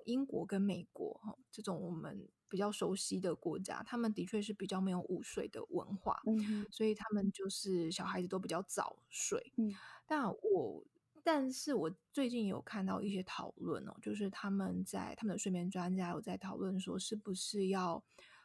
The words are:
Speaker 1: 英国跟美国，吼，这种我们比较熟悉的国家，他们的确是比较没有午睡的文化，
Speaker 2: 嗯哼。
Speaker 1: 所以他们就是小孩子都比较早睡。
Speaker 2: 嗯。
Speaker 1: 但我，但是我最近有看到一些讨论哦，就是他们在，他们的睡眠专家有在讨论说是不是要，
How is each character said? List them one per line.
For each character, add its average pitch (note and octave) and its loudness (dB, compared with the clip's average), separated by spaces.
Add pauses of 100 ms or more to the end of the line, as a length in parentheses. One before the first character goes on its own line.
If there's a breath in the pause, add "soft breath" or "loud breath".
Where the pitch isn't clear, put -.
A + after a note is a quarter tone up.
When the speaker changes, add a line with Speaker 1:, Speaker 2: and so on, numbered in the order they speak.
Speaker 1:
英 B3+ 2
国 E3 0
跟 G3 2
美 G3 2
国， - -4
吼， G#3+ -8 (120)
这 G#3 -12
种 F3+ -2
我 F3 -4
们 D#3+ -6 (180)
比 F#3 -2
较 G#3 4
熟 F#3+ 2
悉 F#3+ 0
的 F3+ 2
国 - -2
家， - -4
他 A#3+ -4
们 A3+ 4
的 F3+ -2
确 G#3 0
是 G#3 -2
比 G3+ -6
较 F#3+ 0
没 F#3+ 4
有 F3+ 2
午 - -2
睡 - -4
的 - -8
文 - -2
化， - 0
Speaker 2:
嗯 A3 6
哼。 G#3 0
Speaker 1:
所 A3 0
以 G#3+ 4
他 - -6
们 G3 4
就 G3 -2
是 F3+ 0
小 F#3 -2
孩 F#3 0
子 F3+ 0
都 F#3+ 2
比 F#3+ -4
较 F3 2
早 - -4 (100)
睡。 - -2
Speaker 2:
嗯。 G#3+ 4 (340 loud breath)
Speaker 1:
但 C#4+ 2
我， C#3 2 (400)
但 C#4+ 4
是 C#4+ -2
我 E3 4 (220)
最 C4+ 2
近 A#3+ 0
有 G3 0
看 G#3 -4
到 F#3+ 0
一 G3+ -2
些 F#3 0
讨 - -6
论 D#3+ -2
哦， - -12
就 G#3 -2
是 G#3 0
他 G3 -4
们 F#3+ 2
在， F#3+ -4
他 A3 -2
们 F#3+ 2
的 G#3+ 0
睡 G3 0
眠 F3+ 2
专 F3+ 0
家 F3+ 0
有 - -2
在 F#3+ -2
讨 F#3+ -6
论 F#3+ 0
说 F#3 0
是 G3 -2
不 G#3 -4
是 F#3+ 0
要， F#3 0 (400 loud breath)